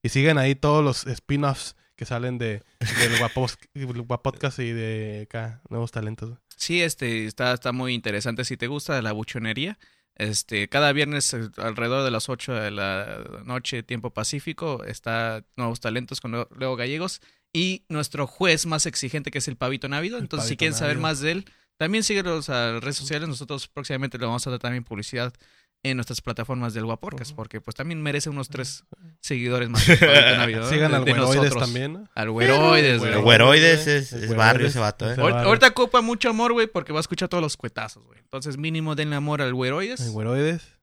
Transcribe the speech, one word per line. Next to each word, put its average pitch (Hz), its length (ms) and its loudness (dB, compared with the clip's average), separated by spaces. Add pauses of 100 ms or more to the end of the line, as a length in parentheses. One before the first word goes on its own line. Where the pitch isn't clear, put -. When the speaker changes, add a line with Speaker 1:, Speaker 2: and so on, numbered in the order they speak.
Speaker 1:
Y 117 80 -2
sigan 147 280 4
ahí 135 180 2
todos 151 280 4
los 135 220 0
spin-offs 139 680 -4 (200)
que 120 100 -10
salen 123 320 -6
de, 110 260 -6 (360)
del 117 200 2
Guapos-, 120 380 -2 (180)
Guapodcast 127 840 -6
y 117 120 -4
de 110 580 -6
acá, 113 400 -10
Nuevos 117 220 -4
Talentos. 110 480 -8 (160)
Speaker 2:
Sí, 175 260 -2
este, 117 440 -2
está, 123 280 -2
está 123 180 -4
muy 127 220 -4
interesante. 113 520 -4
Si 123 120 -8
te 120 100 -6
gusta 143 340 -4
la 110 100 -4
buchonería, 113 680 -6 (380)
este, 104 540 -2
cada 143 220 2
viernes, 143 440 -2
eh, 113 220 -8
alrededor 117 460 -2
de 131 80 0
las 113 180 -4
ocho 127 240 -8
de 107 180 -4
la 101 520 -6 (220)
noche, 123 380 -8
tiempo 120 280 -8
pacífico, 156 760 -6
está 113 580 -6 (120)
Nuevos 117 260 -4
Talentos 123 380 -6
con 117 120 -10
Leo, 117 260 -6
Leo 131 180 -4
Gallegos 147 460 -6 (320)
y 185 360 0
nuestro 147 360 -4
juez 165 400 2
más 160 220 -2
exigente, 143 420 -6
que 143 80 -8
es 127 100 -4
el 131 100 -8
Pavito 131 300 -4
Návido. 170 300 -6
Speaker 1:
El 214 60 -8
Speaker 2:
Entonces, 147 260 -6
si - 60 -2
Speaker 1:
Pavito - 40 -16
Speaker 2:
quieren 160 180 0
saber 147 180 0
Speaker 1:
Návido. 151 80 -4
Speaker 2:
más 156 160 -2
de 151 140 0
él, 190 120 -6 (320)
también 196 260 0
síguenos 180 460 -2
a 120 240 0
las 113 100 -6
redes 139 140 -4
sociales. 151 320 -6
Nosotros 135 380 -8
próximamente 135 500 -6
le 120 80 -4
vamos 120 220 -2
a - 20 -4
dar 123 100 -6
también 123 240 -6
publicidad 120 480 -6 (540)
en 131 120 0
nuestras 120 240 -6
plataformas 120 520 -6
del 113 120 -6
Guaporcas, 127 420 -8
Speaker 1:
Ujú. - 80 -16
Speaker 2:
porque, 110 240 -12
pues, - 160 -12
también 160 260 -8
merece 147 280 -2
unos 139 180 -6
tres - 380 -10 (120)
Speaker 1:
Ujú. - 120 -20 (100)
Speaker 2:
seguidores 123 500 -2
más 110 200 4
el 165 100 10
Pavito 143 380 10
Návido, 110 240 2
¿no? 113 40 -2
Speaker 1:
<laughs> 127 40 -2
Sigan 151 220 4
Speaker 2:
de, 139 60 4
Speaker 1:
al 127 80 2
Speaker 2:
de 139 60 4
Speaker 1:
Güeroides 135 320 4
Speaker 2:
nosotros. 127 220 2
Speaker 1:
también, 131 280 -4
¿no? 202 220 -14
Speaker 2:
Al 113 160 -2
Güeroides, 139 640 6
Speaker 1:
El 117 60 4
Speaker 2:
güey. - 140 0
Speaker 3:
El 104 80 4
Güeroides 151 640 8
es, 139 260 0
Speaker 1:
El 117 100 -8
Speaker 3:
es 110 60 -4
Speaker 1:
Güeroides, 113 80 2
Speaker 3:
barrio 117 300 6
ese 131 120 0
vato, 107 300 0
¿eh? - 20 -2
Speaker 1:
ese 127 100 -2
Speaker 2:
Ahor-, - 120 4
Speaker 1:
barrio. 120 160 2
Speaker 2:
ahorita 226 180 8
ocupa 247 340 4
mucho 233 280 0
amor, 233 240 0
güey, 226 140 2
porque 180 260 -6
va 151 60 0
a - 20 -2
escuchar - 260 -4
todos 175 160 -2
los 147 140 -4
cuetazos, 110 500 -10
güey. 113 120 -20
Entonces, 135 380 -10
mínimo 156 380 -2
denle 151 220 -2
amor 147 260 -2
al 127 100 0
Güeroides. 147 460 -2
Speaker 1:
El 117 120 -4
Güeroides. 135 520 -2 (200)